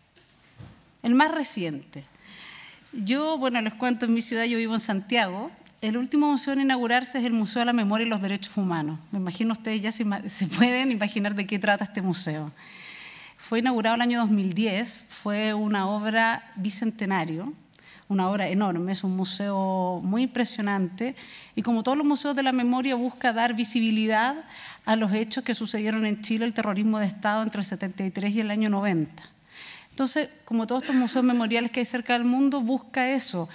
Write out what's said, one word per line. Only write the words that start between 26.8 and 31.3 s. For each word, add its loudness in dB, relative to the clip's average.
de 2
Estado 0
entre -4
el -2
setenta -4
y -4
tres -2
y 0
el 0
año 0
noventa. 0
Entonces, -2
como 0
todos 0
estos 0
museos 4
memoriales 2